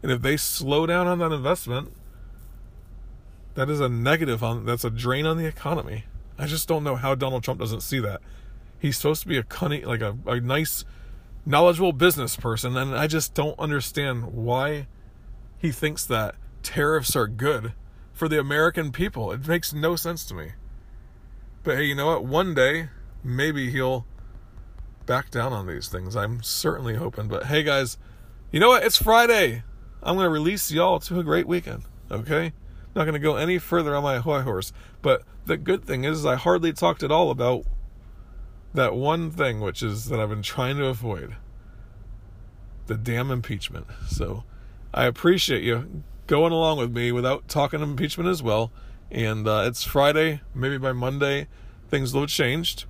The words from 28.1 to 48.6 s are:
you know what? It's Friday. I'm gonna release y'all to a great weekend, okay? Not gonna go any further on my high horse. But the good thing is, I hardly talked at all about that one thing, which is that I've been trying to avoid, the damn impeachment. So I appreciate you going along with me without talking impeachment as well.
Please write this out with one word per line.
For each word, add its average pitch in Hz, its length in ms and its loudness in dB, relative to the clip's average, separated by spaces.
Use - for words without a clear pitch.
you 147 80 0
know 220 100 10
what? 254 140 8
It's - 180 2
Friday. 214 640 6
I'm 170 140 2
gonna 185 120 4
release 160 420 0
y'all 170 280 4
to 180 200 -2
a 175 40 0
great 160 240 2
weekend, 170 360 -4
okay? 151 420 -2
Not 165 120 4
gonna 156 120 0
go 147 200 2
any 175 200 2
further 165 380 2
on 143 80 2
my 135 160 2
high 139 220 2
horse. 101 300 -2
But 135 220 4
the 156 120 2
good 180 260 0
thing 127 200 -2
is, 151 220 0
I 131 100 4
hardly 170 380 4
talked - 280 2
at 143 100 0
all 160 200 6
about 123 340 2
that 127 180 4
one 156 380 0
thing, 131 300 0
which 95 200 -4
is 110 240 -4
that 117 140 -2
I've 107 100 0
been 107 140 -4
trying 131 340 -2
to 143 80 0
avoid, 110 520 -4
the 113 100 -4
damn 117 360 -2
impeachment. 107 560 -4
So 98 360 -4
I 123 120 4
appreciate 139 580 4
you 120 400 -2
going 165 260 6
along 160 240 4
with 123 140 0
me 120 200 0
without 123 360 0
talking 147 340 0
impeachment 147 480 -2
as 165 140 0
well. 113 280 2